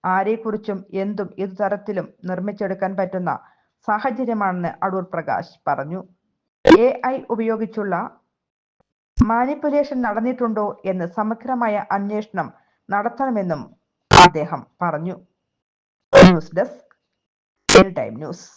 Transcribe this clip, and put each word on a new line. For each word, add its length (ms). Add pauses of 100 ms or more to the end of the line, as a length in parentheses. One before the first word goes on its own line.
(140)
ആരെക്കുറിച്ചും 640 (240)
എന്തും 260 (140)
ഇതുതരത്തിലും 640 (240)
നിർമ്മിച്ചെടുക്കാൻ 680
പറ്റുന്ന 340 (540)
സാഹചര്യമാണെന്ന് 880 (140)
അടൂർ 180 (100)
പ്രകാശ് 400 (140)
പറഞ്ഞു. 320 (840)
എ 40 (240)
ഐ 20 (200)
ഉപയോഗിച്ചുള്ള 600 (1400)
മാനിപ്പുലേഷൻ 760
നടന്നിട്ടുണ്ടോ 600 (260)
എന്ന് 140 (140)
സമഗ്രമായ 680 (120)
അന്വേഷണം 520 (460)
നടത്തണമെന്നും 680 (640)
അദ്ദേഹം 360 (200)
പറഞ്ഞു. 340 (1120)
ന്യൂസ് 300
ഡെസ്ക്, 260 (1000)
എൽ 80 (100)
ടൈം 140 (100)
ന്യൂസ്. 220 (100)